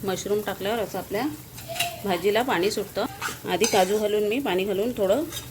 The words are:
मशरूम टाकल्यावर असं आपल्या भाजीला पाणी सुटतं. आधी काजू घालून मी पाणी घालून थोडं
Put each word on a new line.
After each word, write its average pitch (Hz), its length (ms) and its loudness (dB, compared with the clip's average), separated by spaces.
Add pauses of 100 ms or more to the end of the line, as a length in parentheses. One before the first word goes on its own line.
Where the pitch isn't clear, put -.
मशरूम 196 420 0
टाकल्यावर 202 360 -2
असं 190 160 -4
आपल्या 202 280 -2 (760)
भाजीला 202 380 2
पाणी 208 280 2
सुटतं. 202 340 -2 (480)
आधी 180 120 4
काजू 208 340 4
घालून 208 300 2
मी 226 120 0
पाणी 190 240 0
घालून 208 320 0
थोडं 214 260 4 (280)